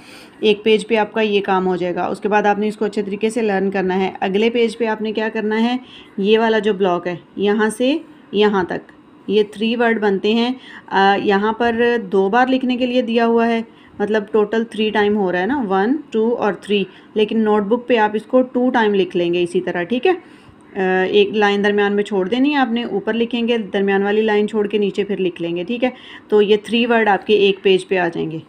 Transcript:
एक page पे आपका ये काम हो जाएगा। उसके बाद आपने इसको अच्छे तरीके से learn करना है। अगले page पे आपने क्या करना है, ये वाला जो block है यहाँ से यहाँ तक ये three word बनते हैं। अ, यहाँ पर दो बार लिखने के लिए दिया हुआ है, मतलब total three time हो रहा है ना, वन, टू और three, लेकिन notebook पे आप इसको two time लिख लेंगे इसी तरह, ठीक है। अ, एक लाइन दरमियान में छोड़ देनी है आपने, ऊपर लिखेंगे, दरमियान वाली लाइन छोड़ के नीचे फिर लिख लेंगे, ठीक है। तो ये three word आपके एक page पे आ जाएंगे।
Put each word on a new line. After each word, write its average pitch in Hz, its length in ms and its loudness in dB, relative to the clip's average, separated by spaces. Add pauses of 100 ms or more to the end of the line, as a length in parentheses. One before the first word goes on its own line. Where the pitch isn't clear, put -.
(440)
एक 208 200 2
page 220 200 4
पे 226 120 -2
आपका 214 260 0
ये 202 180 0
काम 190 240 0
हो 185 120 0
जाएगा। 180 320 -4
उसके 196 200 -4
बाद 208 180 2
आपने 208 220 0
इसको 214 160 -4
अच्छे 208 180 -2
तरीके 202 280 -4
से 226 120 -4
learn 196 280 0
करना 185 240 0
है। 190 280 -2
अगले 208 280 0
page 233 240 0
पे 233 120 -4
आपने 214 260 -4
क्या 220 160 -4
करना 214 280 -4
है, 240 240 0 (380)
ये 208 200 4
वाला 220 200 2
जो 208 160 0
block 180 340 -2
है 175 120 -6 (180)
यहाँ 214 320 0
से 262 340 -2 (300)
यहाँ 202 320 2
तक 175 160 -8 (460)
ये 208 160 2
three 220 320 -4
word 226 240 0
बनते 208 320 0
हैं। 240 280 0 (320)
अ, 196 320 4
यहाँ 208 280 2
पर 233 460 0
दो 196 300 0
बार 247 200 2
लिखने 254 280 0
के 247 100 -2
लिए 247 160 0
दिया 233 220 0
हुआ 233 220 2
है, 226 180 -2 (360)
मतलब 208 320 -2
total 220 320 0
three 214 260 -4
time 208 240 0
हो 196 160 0
रहा 180 100 -2
है 185 80 -2
ना, 277 140 -2
वन, 202 360 0 (140)
टू 226 180 0
और 202 340 -2
three, 196 220 0 (300)
लेकिन 214 240 0
notebook 214 480 0
पे 247 80 2
आप 214 200 2
इसको 254 260 2
two 254 280 -2
time 220 240 2
लिख 185 220 0
लेंगे 175 260 0
इसी 175 180 -2
तरह, 175 220 -4
ठीक 240 240 -2
है। - 340 -2 (300)
अ, 202 100 -8 (240)
एक 202 300 2
लाइन 202 280 2
दरमियान 208 300 2
में 208 100 2
छोड़ 190 260 -2
देनी 254 220 2
है 294 60 0
आपने, 240 280 0
ऊपर 202 300 -4
लिखेंगे, 233 440 0
दरमियान 196 440 0
वाली 208 200 2
लाइन 214 240 2
छोड़ 208 200 -2
के 208 120 -2
नीचे 202 260 -2
फिर 196 140 -4
लिख 175 220 -4
लेंगे, 170 240 -6
ठीक 240 180 -6
है। 247 100 0 (380)
तो 208 100 6
ये 208 160 4
three 233 300 0
word 226 220 2
आपके 196 240 0
एक 196 320 4
page 185 200 2
पे 190 120 -2
आ 175 120 0
जाएंगे। 160 400 -6